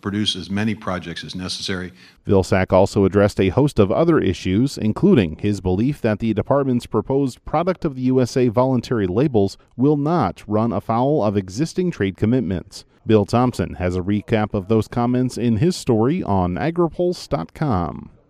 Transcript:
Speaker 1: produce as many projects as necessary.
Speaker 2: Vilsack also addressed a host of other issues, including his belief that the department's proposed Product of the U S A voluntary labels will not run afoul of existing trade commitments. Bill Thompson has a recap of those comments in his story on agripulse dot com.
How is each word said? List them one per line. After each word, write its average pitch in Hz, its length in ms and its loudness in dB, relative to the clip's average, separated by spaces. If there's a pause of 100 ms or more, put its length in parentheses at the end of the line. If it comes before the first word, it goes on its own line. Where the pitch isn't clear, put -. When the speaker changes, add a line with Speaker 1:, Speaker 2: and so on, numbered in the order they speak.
Speaker 1:
produce 104 340 -2
as 90 140 -12
many 104 260 -2
projects 87 480 -8
as 76 100 -14
necessary. 90 600 -8 (340)
Speaker 2:
Vilsack 95 460 2
also 98 320 4
addressed 101 340 2
a 95 80 2
host 131 320 0
of 98 100 4
other 156 300 2
issues, 92 580 0
including 107 600 2
his 104 240 -2
belief 95 400 0
that 107 180 0
the 113 140 0
department's 127 520 0
proposed 135 600 -2
Product 175 400 -2
of 143 100 -2
the 127 60 -8
U 127 180 2
S 127 160 0
A 123 140 4
voluntary 120 580 0
labels 107 500 2 (200)
will 143 180 4
not 143 500 -2
run 107 280 0
afoul 120 500 0
of 104 140 2
existing 127 520 -2
trade 98 280 -2
commitments. 104 680 -2 (240)
Bill 110 180 6
Thompson 117 500 0
has 90 200 -2
a 92 60 -2
recap 104 520 0
of 95 140 -4
those 110 220 2
comments 123 480 -2
in 113 180 0
his 156 220 0
story 127 440 0
on 90 340 0
agripulse 170 760 -2
dot - 240 -6
com. 90 580 -4 (180)